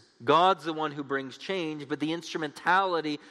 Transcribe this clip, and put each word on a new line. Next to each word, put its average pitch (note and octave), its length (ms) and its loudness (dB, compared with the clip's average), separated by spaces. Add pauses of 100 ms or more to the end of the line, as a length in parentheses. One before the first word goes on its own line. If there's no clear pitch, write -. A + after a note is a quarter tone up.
(220)
God's D#3+ 420 6
the E3 100 -4
one D#3 180 -4
who D3 100 -8
brings C3+ 360 -6
change, D#3 500 -6
but C#3+ 100 -4
the D3+ 140 -2
instrumentality E3 1080 -2 (100)